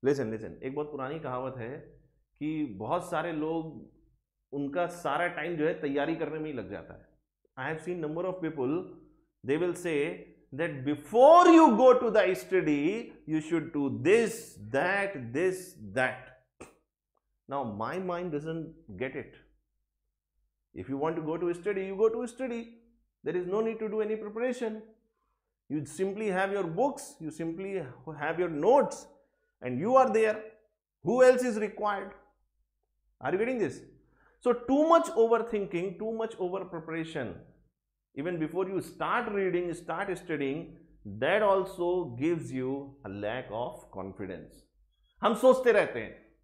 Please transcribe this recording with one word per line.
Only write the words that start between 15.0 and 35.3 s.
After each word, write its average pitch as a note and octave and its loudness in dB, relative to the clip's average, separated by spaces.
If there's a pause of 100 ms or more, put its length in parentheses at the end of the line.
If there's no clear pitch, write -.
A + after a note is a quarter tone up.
this, F#3 -2 (180)
that. B2 -4 (1080)
Now, C3+ -4
my A2+ -6
mind F3+ -4
doesn't D#3+ -6 (240)
get C3 -4
it. - -10 (1400)
If G2 -12
you C3+ -6
want D#3+ -2
to - -6
go D#3+ -4
to F3 -2
study, F#3+ -4
you G3 -8
go A3 4
to A#3+ -4
study. A#3 -10 (460)
There E3 -4
is F3+ -4
no G3 -2
need A3+ -2
to A3 -4
do G#3+ -2
any G#3+ -2
preparation. A3 -4 (880)
You D3 -4
simply G3 -4
have F#3+ 0
your G3+ -2
books, G#3+ -4
you D#3 -8
simply E3+ -6 (360)
have D#3+ -2
your F3+ 0
notes, F#3 2 (560)
and B2+ -4
you A3+ 4
are B3 8
there. A3 2 (600)
Who A#3+ 4
else B3+ 8
is B3 0
required? G3+ -4 (1080)
Are C3+ -4
you F#3 0
getting B3 -2
this? F3 -2 (600)
So, B3 2
too C4+ 2
much E4 8
overthinking, G#3 0